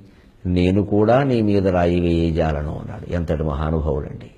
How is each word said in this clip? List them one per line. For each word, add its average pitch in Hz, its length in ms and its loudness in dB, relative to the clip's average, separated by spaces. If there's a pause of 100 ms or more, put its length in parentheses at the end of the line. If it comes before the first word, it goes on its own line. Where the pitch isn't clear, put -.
(460)
నేను 90 380 2
కూడా 107 380 2
నీ 127 200 0
మీద 101 260 2
రాయి 87 320 2
వేయజాలను" 82 800 0
అన్నాడు. - 320 -12
ఎంతటి 82 300 -2
మహానుభావుడండి! 76 960 -4